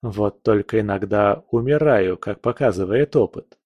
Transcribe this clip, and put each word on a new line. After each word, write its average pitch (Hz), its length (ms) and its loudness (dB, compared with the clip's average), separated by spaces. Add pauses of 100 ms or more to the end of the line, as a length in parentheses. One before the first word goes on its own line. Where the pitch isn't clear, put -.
Вот 104 400 -4
только 110 380 0
иногда 101 680 0
умираю, 120 640 2
как - 240 -8
показывает 117 760 -2
опыт. - 500 -2